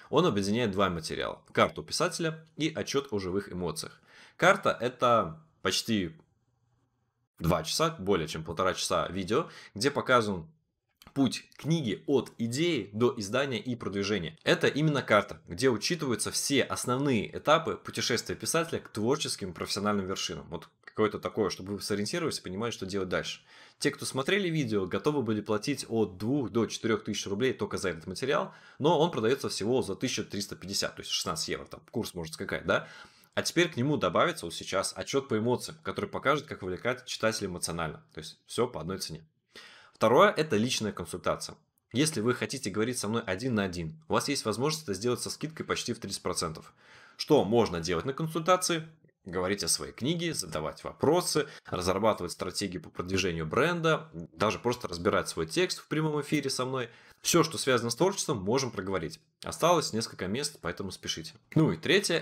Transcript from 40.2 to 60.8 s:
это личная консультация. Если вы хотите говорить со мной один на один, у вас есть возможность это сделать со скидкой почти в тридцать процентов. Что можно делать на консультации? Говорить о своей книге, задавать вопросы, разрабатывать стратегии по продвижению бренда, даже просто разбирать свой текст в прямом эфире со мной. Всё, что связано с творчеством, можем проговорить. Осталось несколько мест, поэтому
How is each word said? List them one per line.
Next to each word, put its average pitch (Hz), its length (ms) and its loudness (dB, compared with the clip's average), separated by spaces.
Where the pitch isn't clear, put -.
это 156 200 2
личная 110 340 0
консультация. - 640 -6
Если 147 300 2
вы 120 140 2
хотите 123 340 -4
говорить 117 300 -2
со 101 80 -4
мной 113 160 -2
один 107 320 -2
на 101 80 2
один, 85 440 -4
у 98 60 -2
вас 117 160 2
есть - 160 -2
возможность 131 380 0
это 98 100 -4
сделать 117 280 0
со 98 100 -6
скидкой - 340 -8
почти 95 260 -2
в - 80 -8
тридцать 98 220 -8
процентов. 87 500 -4
Что 135 280 4
можно 95 360 2
делать 85 260 0
на 135 80 -2
консультации? 165 720 0
Говорить 92 380 0
о 82 40 -2
своей 71 260 -2
книге, 165 420 -2
задавать 78 480 -6
вопросы, 156 640 2
разрабатывать 90 680 0
стратегии 90 460 -4
по 85 140 -14
продвижению 90 560 0
бренда, 160 640 2
даже 85 460 -2
просто 120 280 -2
разбирать 87 420 2
свой 82 180 -2
текст 180 320 0
в - 80 -18
прямом 151 340 0
эфире 139 300 0
со 127 140 -2
мной. 131 240 -4
Всё, 165 220 6
что 143 140 -4
связано 120 320 2
с 120 60 -2
творчеством, 175 420 2
можем 113 320 0
проговорить. 92 500 -4
Осталось 156 500 2
несколько 110 340 -4
мест, 131 340 -4
поэтому 90 300 -6